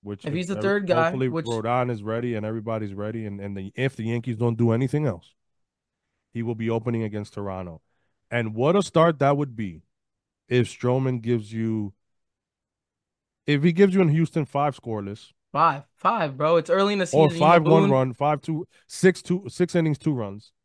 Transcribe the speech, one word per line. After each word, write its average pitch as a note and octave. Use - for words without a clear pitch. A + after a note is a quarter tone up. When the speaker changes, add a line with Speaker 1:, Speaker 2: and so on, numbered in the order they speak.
Speaker 1:
which G2+
Speaker 2:
If D#3
Speaker 1:
if C#3+
Speaker 2:
he's F3
the G3+
Speaker 1:
every-, G#3
Speaker 2:
third G3+
guy, E3
Speaker 1:
hopefully C3
Speaker 2:
which D#3
Speaker 1:
Rodon A#2
is G#2+
ready A#2
and G#2+
everybody's A2
ready, G#2+
and, G2+
and G2+
the, F#2+
if C3
the A2
Yankees A#2
don't A#2
do A#2
anything C3+
else, F2+
he A#2
will A#2
be A2+
opening A2+
against G#2
Toronto. F#2
And A2+
what C3+
a G3+
start D#3+
that C#3
would C#3+
be F#2+
if B2
Stroman B2+
gives A2+
you, A2
if C#3+
he E3+
gives F#3
you G3
in F3
Houston D#3+
five C#3+
scoreless. G#2
Speaker 2:
Five, C#3+
five, D#3+
bro. D#3+
It's E3
early G3
in G3+
the F#3
Speaker 1:
Or D3+
Speaker 2:
season, -
you -
know, E3
Speaker 1:
five E3
one D#3+
Speaker 2:
Boone. D3
Speaker 1:
run, C3
five D3
two, D#3+
six -
two, F#3
six -
innings, D#3+
two D3+
runs. G#2+